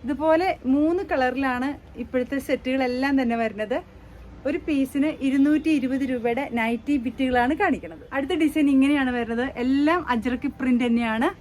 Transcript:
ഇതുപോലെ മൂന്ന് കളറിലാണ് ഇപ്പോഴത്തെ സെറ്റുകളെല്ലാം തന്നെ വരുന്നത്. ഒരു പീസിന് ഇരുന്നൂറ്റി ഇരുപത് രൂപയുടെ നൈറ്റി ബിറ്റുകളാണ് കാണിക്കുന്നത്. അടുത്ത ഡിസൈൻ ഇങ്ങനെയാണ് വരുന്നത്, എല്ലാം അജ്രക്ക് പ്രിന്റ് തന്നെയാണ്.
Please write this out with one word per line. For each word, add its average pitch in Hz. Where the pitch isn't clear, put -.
ഇതുപോലെ 311
മൂന്ന് 330
കളറിലാണ് 262
ഇപ്പോഴത്തെ 254
സെറ്റുകളെല്ലാം 262
തന്നെ 233
വരുന്നത്. 214
ഒരു 320
പീസിന് 285
ഇരുന്നൂറ്റി 294
ഇരുപത് 262
രൂപയുടെ 240
നൈറ്റി 233
ബിറ്റുകളാണ് 254
കാണിക്കുന്നത്. 170
അടുത്ത 277
ഡിസൈൻ 302
ഇങ്ങനെയാണ് 269
വരുന്നത്, 233
എല്ലാം 294
അജ്രക്ക് 247
പ്രിന്റ് 254
തന്നെയാണ്. 233